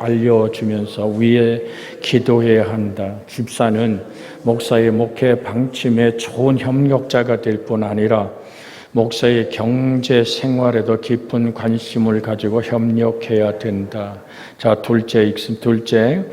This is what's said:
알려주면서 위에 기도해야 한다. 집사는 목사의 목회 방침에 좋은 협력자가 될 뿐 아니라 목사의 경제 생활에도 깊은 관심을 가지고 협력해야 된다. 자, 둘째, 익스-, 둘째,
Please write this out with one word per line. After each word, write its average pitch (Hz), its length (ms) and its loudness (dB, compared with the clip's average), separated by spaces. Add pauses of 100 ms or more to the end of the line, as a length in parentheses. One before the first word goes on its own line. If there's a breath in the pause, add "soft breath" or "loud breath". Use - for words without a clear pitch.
알려주면서 110 1080 0
위에 117 580 2 (380 loud breath)
기도해야 117 680 4
한다. 104 460 -4 (140)
집사는 113 720 -2 (420 loud breath)
목사의 113 480 2
목회 117 500 0
방침에 117 760 0
좋은 131 420 0
협력자가 131 840 0
될 107 240 -4
뿐 110 200 -2
아니라 107 460 0 (600 loud breath)
목사의 117 600 2
경제 127 720 2
생활에도 117 800 0
깊은 117 540 -2
관심을 113 640 0
가지고 110 420 -2
협력해야 113 960 0
된다. 101 600 -6 (400 loud breath)
자, 110 240 2
둘째, 113 420 2
익스-, 110 360 -2
둘째, 117 720 2